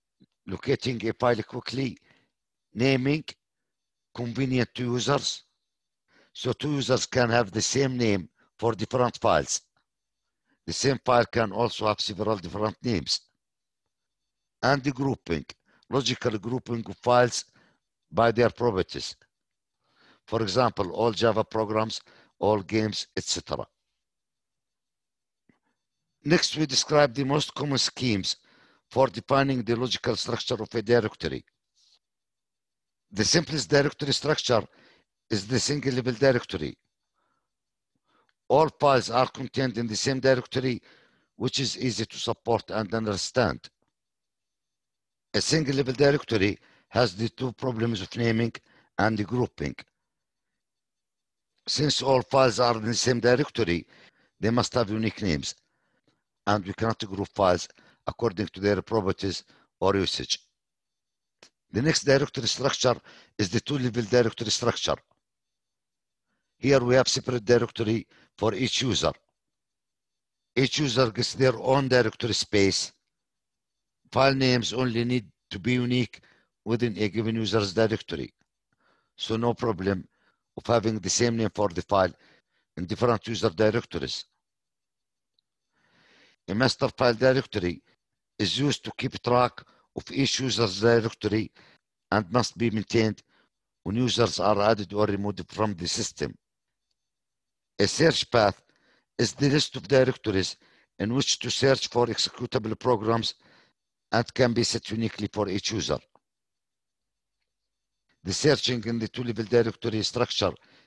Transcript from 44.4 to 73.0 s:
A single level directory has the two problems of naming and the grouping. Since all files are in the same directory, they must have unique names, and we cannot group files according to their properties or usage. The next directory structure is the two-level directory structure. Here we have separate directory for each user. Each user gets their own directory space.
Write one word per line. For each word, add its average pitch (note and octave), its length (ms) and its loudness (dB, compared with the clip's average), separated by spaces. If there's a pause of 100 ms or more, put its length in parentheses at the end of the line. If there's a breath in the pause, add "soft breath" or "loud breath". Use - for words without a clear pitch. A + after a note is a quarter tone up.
A G#2 60 4
single C#3+ 360 0
level C3 180 0
directory A#2+ 640 2 (300 soft breath)
has A2 260 2
the A2 140 -2
two B2+ 240 -6
problems A#2 480 -2
of - 160 -10
naming A#2 360 0 (460 soft breath)
and G#2+ 200 2
the G#2 60 0
grouping. A2+ 500 -4 (1900)
Since - 360 0
all C3 200 4
files B2+ 380 4
are A#2+ 160 4
in A2 80 -6
the A#2 100 -2
same A#2+ 260 2
directory, A#2 640 2 (520 soft breath)
they G#2 120 0
must A#2 240 0
have A#2 160 0
unique A2 320 -4
names, D2+ 340 -2 (880)
and G2+ 180 0
we F#2+ 80 -10
cannot A2+ 320 -4
group G2 300 -6
files F2+ 340 2 (380 soft breath)
according G#2 400 -4
to - 140 -14
their G2+ 200 2
properties G2 640 -2 (380 soft breath)
or G2 160 2
usage. - 420 -2 (1300)
The G#2 100 -2
next D#3 220 0
directory C#3 420 2
structure B2+ 480 0 (420 loud breath)
is G2+ 140 -2
the A2 100 0
two-level B2 440 -4
directory A2 460 2
structure. - 440 -2 (1600)
Here C3+ 220 4
we B2 160 2
have C3 140 6
separate B2 360 -2
directory A2+ 640 2 (320 soft breath)
for G#2+ 160 0
each A2+ 260 -2
user. E2+ 320 0 (1400)
Each C3 240 2
user B2+ 320 2
gets A#2 240 -4
their C3 240 2
own C3+ 300 2
directory A#2+ 440 2
space. - 600 2 (1200)